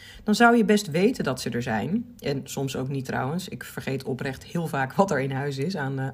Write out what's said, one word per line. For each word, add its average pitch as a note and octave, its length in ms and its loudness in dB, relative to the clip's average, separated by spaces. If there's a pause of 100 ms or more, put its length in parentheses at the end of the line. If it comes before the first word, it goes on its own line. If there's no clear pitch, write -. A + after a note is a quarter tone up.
(240)
Dan G#3+ 100 6
zou A#3+ 220 4
je A3+ 80 6
best G#3 260 2
weten F#3 340 2
dat C3+ 160 -2
ze B2+ 100 -4
er A#2+ 120 -4
zijn, B2+ 560 -2
en C#3 260 -2
soms C3+ 320 -4
ook C3 120 -4
niet C3+ 160 -4
trouwens, C#3 440 -2
ik - 160 -10
vergeet - 400 -4
oprecht C3+ 400 -4
heel E3+ 220 -2
vaak C3+ 260 0
wat G3 180 6
er C#3+ 100 4
in C3+ 100 0
huis C3+ 280 0
is F3 180 0
aan, C#3 220 0
eh, C3 160 0